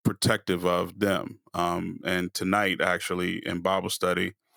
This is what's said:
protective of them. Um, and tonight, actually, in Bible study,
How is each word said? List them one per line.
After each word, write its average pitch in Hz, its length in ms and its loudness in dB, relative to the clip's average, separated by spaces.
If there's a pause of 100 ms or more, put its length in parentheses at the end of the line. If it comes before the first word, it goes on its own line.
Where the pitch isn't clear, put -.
protective 98 600 0
of 90 340 0
them. 98 400 0 (140)
Um, 87 520 -2
and 90 280 0
tonight, 95 480 2
actually, 90 640 0
in 87 140 -2
Bible 92 300 0
study, 90 420 0 (240)